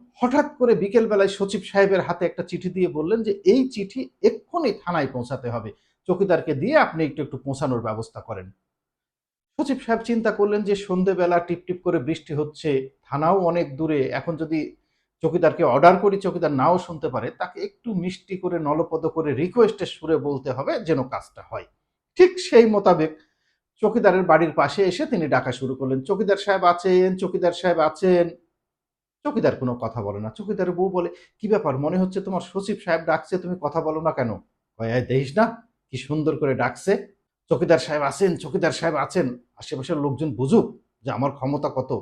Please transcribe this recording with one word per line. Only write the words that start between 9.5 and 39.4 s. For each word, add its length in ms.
সচিব 200
সাহেব 220
চিন্তা 300
করলেন 320
যে, 120
সন্ধেবেলা 640
টিপটিপ 440
করে 160
বৃষ্টি 340
হচ্ছে, 560
থানাও 420
অনেক 320
দূরে, 320
এখন 280
যদি 380
চৌকিদারকে 400
অর্ডার 340
করি, 220
চৌকিদার 320
নাও 260
শুনতে 320
পারে, 220
তাকে 300
একটু 320
মিষ্টি 440
করে, 220
নলপদ 460
করে, 280
রিকোয়েস্টের 540
সুরে 300
বলতে 340
হবে, 280
যেন 240
কাজটা 460
হয়। 160
ঠিক 220
সেই 260
মোতাবেক 520
চৌকিদারের 420
বাড়ির 280
পাশে 320
এসে 220
তিনি 220
ডাকা 240
শুরু 240
করলেন, 260
"চৌকিদার 360
সাহেব 260
আছেন? 540
চৌকিদার 340
সাহেব 280
আছেন?" 500
চৌকিদার 300
কোনো 200
কথা 260
বলে 180
না। 100
চৌকিদারের 440
বউ 160
বলে, 200
"কি 100
ব্যাপার, 300
মনে 200
হচ্ছে 240
তোমার 200
সচিব 440
সাহেব 160
ডাকছে, 360
তুমি 240
কথা 200
বলো 200
না 100
কেন?" 200
কয়, 160
"এই 60
দেখিস 360
না 80
কি 40
সুন্দর 400
করে 180
ডাকছে, 640
চৌকিদার 280
সাহেব 220
আছেন, 360
চৌকিদার 340
সাহেব 240
আছেন, 420